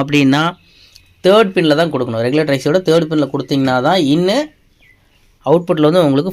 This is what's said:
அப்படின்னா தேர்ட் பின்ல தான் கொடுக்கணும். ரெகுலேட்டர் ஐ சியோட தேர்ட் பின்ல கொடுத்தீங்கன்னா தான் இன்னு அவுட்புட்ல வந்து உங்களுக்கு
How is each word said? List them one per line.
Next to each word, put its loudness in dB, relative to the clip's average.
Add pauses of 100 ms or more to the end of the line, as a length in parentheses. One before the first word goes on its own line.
அப்படின்னா 2 (840)
தேர்ட் 4
பின்ல 2
தான் 0
கொடுக்கணும். -4
ரெகுலேட்டர் 0
ஐ -4
சியோட 0 (100)
தேர்ட் 2
பின்ல 0
கொடுத்தீங்கன்னா -2 (120)
தான் 0 (120)
இன்னு 0 (1080)
அவுட்புட்ல 0
வந்து 2
உங்களுக்கு -2